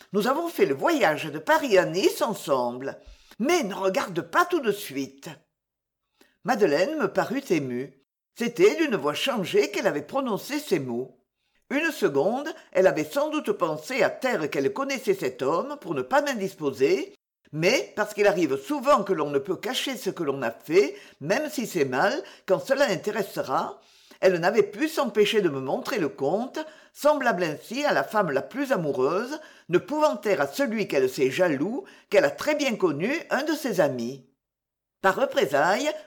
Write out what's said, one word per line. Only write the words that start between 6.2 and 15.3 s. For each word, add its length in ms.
Madeleine 520
me 120
parut 420
émue. 500
C'était 380
d'une 200
voix 180
changée 560
qu'elle 160
avait 160
prononcé 580
ces 180
mots. 400
Une 220
seconde, 560
elle 140
avait 180
sans 260
doute 220
pensé 500
à 80
terre 380
qu'elle 240
connaissait 420
cet 280